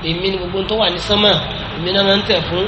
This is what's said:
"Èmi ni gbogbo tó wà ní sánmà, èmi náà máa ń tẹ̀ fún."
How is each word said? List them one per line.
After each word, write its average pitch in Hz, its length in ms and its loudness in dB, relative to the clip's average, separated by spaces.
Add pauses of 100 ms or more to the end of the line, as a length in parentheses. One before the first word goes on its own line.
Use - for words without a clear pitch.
"Èmi 170 260 -2
ni 190 80 -2
gbogbo 185 260 -2
tó 208 120 -2
wà 214 140 2
ní 175 100 -2
sánmà, 208 320 4 (460)
èmi 170 160 -4
náà 202 100 2
máa 196 140 4
ń 208 100 0
tẹ̀ 180 140 2
fún." 175 260 -2